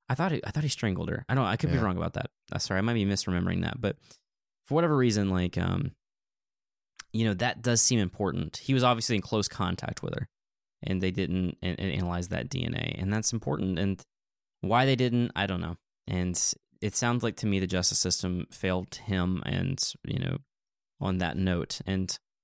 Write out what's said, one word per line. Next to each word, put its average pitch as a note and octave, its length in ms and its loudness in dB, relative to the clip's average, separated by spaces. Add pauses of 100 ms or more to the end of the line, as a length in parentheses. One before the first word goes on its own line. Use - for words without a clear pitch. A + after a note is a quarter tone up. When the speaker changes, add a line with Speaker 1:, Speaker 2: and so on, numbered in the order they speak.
Speaker 1:
I B2 60 0
thought E3+ 180 0
he, - 120 -2
I - 60 -8
thought D3+ 120 -2
he D3+ 60 0
strangled F2+ 400 -2
her. E2+ 200 -4
I B2 60 0
don't, C3 120 2
I G2 100 2
could C#3+ 140 0
be C#3 60 4
Speaker 2:
Yeah. A#2 60 2
Speaker 1:
wrong F#2+ 140 2
about E2+ 180 -2
that. - 160 -6 (220)
Uh, - 60 -4
sorry, F#2+ 200 0
I F#2+ 40 2
might A#2 120 0
be G#2+ 100 2
misremembering F2+ 580 0
that. - 180 -4
But - 180 -2 (680)
for C3+ 80 -2
whatever D#3+ 220 4
reason, G#2+ 340 4
like, F2+ 260 2
um, F2 360 0 (1200)
you A2+ 120 2
know, G#2+ 100 2
that A#2 280 -2
does A#2 180 4
seem B2 180 4
important. F2+ 600 -2
He - 160 0
was B2 100 4
obviously A#2 320 2
in F#2+ 60 0
close G#2+ 260 0
contact - 540 -4
with - 120 -6
her, - 140 -6 (540)
and F#2 200 0
they F#2 80 2
didn't F2+ 520 -2
an-, F2+ 140 -2
an-, F#2+ 140 -2
analyze F2 380 -2
that - 220 -4
D E2+ 140 -2
N D#2+ 100 -2
A, - 240 -4
and F#2+ 140 -2
that's A2 200 0
important. F#2+ 460 -2
And G2 240 0 (580)
why A2+ 240 4
they C3+ 120 4
didn't, A#2+ 380 2
I G2 120 0
don't F2+ 160 -2
know. E2+ 160 -6 (280)
And F2+ 320 0 (440)
it - 120 -2
sounds A#2+ 280 0
like A2+ 140 -2
to - 100 -4
me G2 120 2
the F#2 80 2
justice F2+ 320 2
system F2+ 520 0
failed F#2 440 -2
him, F#2 520 0
and, F2+ 360 0 (220)
you - 140 -2
know, G1+ 200 -2 (640)
on F#2+ 180 0
that E2+ 200 0
note, F#2 480 0
and F#2+ 320 -2 (240)